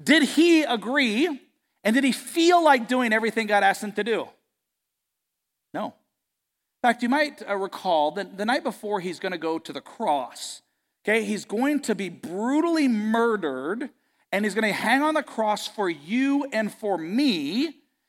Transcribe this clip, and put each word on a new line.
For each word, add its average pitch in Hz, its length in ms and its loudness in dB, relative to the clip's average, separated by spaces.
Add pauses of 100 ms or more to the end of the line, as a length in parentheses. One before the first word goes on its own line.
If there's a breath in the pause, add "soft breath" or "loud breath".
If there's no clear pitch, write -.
Did 285 220 6
he 320 400 4
agree, 247 760 0 (440)
and 220 100 2
did 277 100 4
he 262 80 4
feel 339 500 4
like 269 260 4
doing 247 240 0
everything 220 340 0
God 202 160 4
asked 196 200 2
him 208 100 -8
to 208 120 -4
do? 202 240 -2 (1400)
No. 190 140 -6
In - 1040 -8
fact, 233 160 0
you 240 40 -2
might, 294 400 -2
uh, 202 80 -2
recall 180 540 0
that 185 260 -8
the 196 80 -6
night 269 200 -2
before 208 340 -4
he's 170 220 -6
gonna 185 180 -6
go 160 220 -4
to 160 120 -16
the 139 80 -10
cross, - 840 -6 (420)
okay, 220 200 0
he's 202 200 -6
going 269 360 -2
to 233 140 -2
be 185 140 -4
brutally 269 800 -2
murdered, 214 1040 0 (420)
and 202 140 -2
he's 202 100 -2
gonna 214 180 0
hang 226 280 0
on 302 140 0
the 302 80 0
cross 214 440 -4
for 202 220 -4
you 247 640 0
and 220 200 -2
for 196 260 -4
me. 202 840 -2 (260)